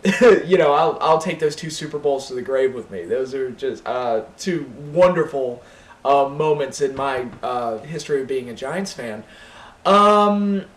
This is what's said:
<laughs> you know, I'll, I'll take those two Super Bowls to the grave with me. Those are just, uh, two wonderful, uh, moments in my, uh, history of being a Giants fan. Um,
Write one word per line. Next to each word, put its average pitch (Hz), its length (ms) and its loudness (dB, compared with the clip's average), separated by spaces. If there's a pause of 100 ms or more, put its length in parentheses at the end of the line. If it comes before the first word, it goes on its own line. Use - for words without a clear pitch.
<laughs> 208 360 6
you 180 120 4
know, 151 160 4
I'll, 151 260 2
I'll 160 200 4
take 175 200 -6
those 151 160 0
two 160 140 -10
Super 151 300 -8
Bowls 139 280 -2
to 131 60 -12
the 123 80 -6
grave 131 320 0
with 113 160 -12
me. 92 140 -8
Those 127 320 -2
are 131 160 -4
just, 117 340 -8
uh, 113 380 -2 (140)
two 151 340 -6 (200)
wonderful, 151 720 2 (420)
uh, 139 240 4
moments 147 540 -2
in 135 140 -2
my, 135 320 -4 (160)
uh, 120 360 -4
history 147 420 -4
of 127 60 -8
being 127 220 -6
a 117 60 -12
Giants 170 380 -8
fan. 110 300 -10 (640)
Um, 202 800 4 (120)